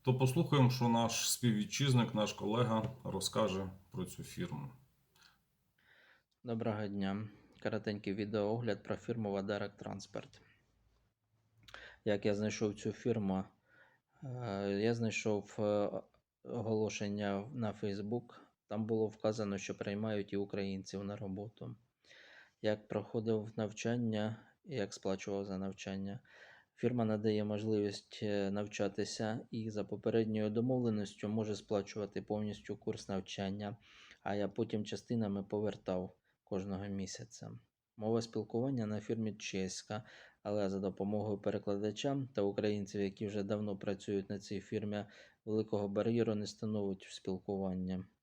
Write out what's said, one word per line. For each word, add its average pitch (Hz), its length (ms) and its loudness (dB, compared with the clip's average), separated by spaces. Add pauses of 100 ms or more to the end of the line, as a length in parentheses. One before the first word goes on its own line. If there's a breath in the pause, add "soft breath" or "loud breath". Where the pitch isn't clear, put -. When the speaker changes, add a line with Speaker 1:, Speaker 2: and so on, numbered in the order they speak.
Speaker 1:
То 131 120 4
послухаємо, 131 560 6
що 123 180 4
наш 117 440 4
співвітчизник, 117 800 4
наш 107 200 2
колега 110 580 2 (120)
розкаже 95 640 0 (220)
про 92 140 -2
цю - 180 -10
фірму. 73 480 -6 (1700 soft breath)
Speaker 2:
Доброго 110 440 0
дня. 101 400 0 (360 loud breath)
Коротенький 104 500 -2
відеоогляд 104 680 0
про 104 120 -4
фірму 110 360 -2
Водарок 101 460 -2
Транспорт. - 640 -10 (1600 loud breath)
Як 104 200 2
я 104 100 6
знайшов 107 400 2
цю 107 160 -2
фірму? 98 520 2 (800 soft breath)
Е, 110 460 -2
я 104 240 2
знайшов, 107 680 0
е, 104 300 2 (600)
оголошення 104 1040 0
на 110 200 -2
Facebook. 104 640 -4 (280)
Там 107 180 -2
було 110 220 2
вказано, 104 500 0
що 95 200 -6
приймають 104 560 -2
і 101 40 0
українців 98 680 -4
на 101 120 -4
роботу. 104 600 -8 (840 loud breath)
Як 107 260 2
проходив 110 680 0
навчання, 110 800 0 (300 loud breath)
як 120 280 -4
сплачував 98 520 -2
за 95 120 -4
навчання. 98 600 -6 (560 loud breath)
Фірма 120 300 2
надає 107 380 4
можливість, 104 800 0
е, 101 280 2
навчатися 104 880 -2 (120)
і 110 180 -4
за 104 140 -2
попередньою 107 680 2
домовленістю 113 800 0
може 107 260 0
сплачувати 101 680 -4
повністю 104 560 -4
курс - 320 -6
навчання, 101 680 -4 (460 loud breath)
а 98 120 -2
я 101 120 2
потім 107 380 -2
частинами 101 580 -2
повертав 98 720 -2 (280)
кожного 98 420 -4
місяця. 101 680 -8 (460)
Мова 113 240 2
спілкування 117 640 0
на 104 160 -2
фірмі 110 320 -2
чеська, 98 680 -4 (400 loud breath)
але 104 260 2
за 98 100 0
допомогою 101 580 0
перекладача 104 800 0 (160)
та 101 80 2
українців, 101 600 2
які 98 260 0
вже 104 160 0
давно 104 340 0
працюють 98 520 -2
на 101 100 -4
цій 98 220 -6
фірмі, 104 440 -2 (400 loud breath)
великого 107 420 2
бар'єру 110 480 4
не 104 120 -2
становить 101 580 -2
в - 80 -16
спілкуванні. 92 880 -2 (180)